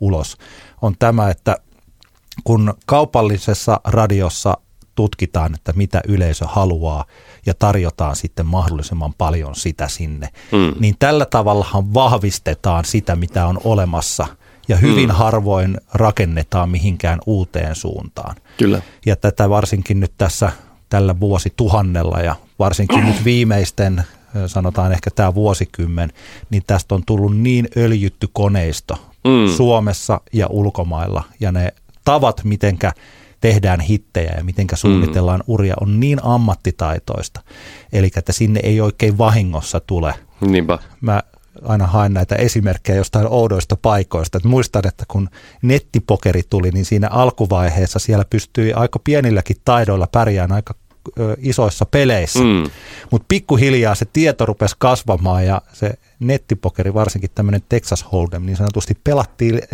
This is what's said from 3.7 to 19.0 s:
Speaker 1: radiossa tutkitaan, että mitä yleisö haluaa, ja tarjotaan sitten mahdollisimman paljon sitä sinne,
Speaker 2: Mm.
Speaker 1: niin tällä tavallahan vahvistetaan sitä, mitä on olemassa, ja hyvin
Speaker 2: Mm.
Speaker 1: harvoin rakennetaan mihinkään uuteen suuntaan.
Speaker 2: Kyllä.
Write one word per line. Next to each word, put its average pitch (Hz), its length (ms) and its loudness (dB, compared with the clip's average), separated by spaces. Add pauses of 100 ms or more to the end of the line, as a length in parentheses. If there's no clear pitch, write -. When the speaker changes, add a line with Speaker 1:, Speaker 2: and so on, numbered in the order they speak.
Speaker 1:
radiossa 101 720 0 (380)
tutkitaan, 85 600 -2
että - 220 -6
mitä 95 320 0
yleisö 90 400 0
haluaa, 80 560 -2 (420)
ja 95 80 -2
tarjotaan 87 640 0
sitten 82 300 -6
mahdollisimman 82 720 -2
paljon 78 360 -2
sitä 76 340 -6
sinne, 76 400 -10 (240)
Speaker 2:
Mm. 92 280 4
Speaker 1:
niin 104 180 2
tällä 143 280 2
tavallahan 101 680 0
vahvistetaan 98 920 0
sitä, 98 320 -2
mitä 87 300 -2
on 90 180 -2
olemassa, 90 600 -2 (420)
ja 104 80 2
hyvin 117 320 4
Speaker 2:
Mm. 101 60 2
Speaker 1:
harvoin 101 600 0 (180)
rakennetaan 90 760 0
mihinkään 87 580 -2
uuteen 85 480 -2
suuntaan. - 600 -10 (220)
Speaker 2:
Kyllä. 98 240 2 (240)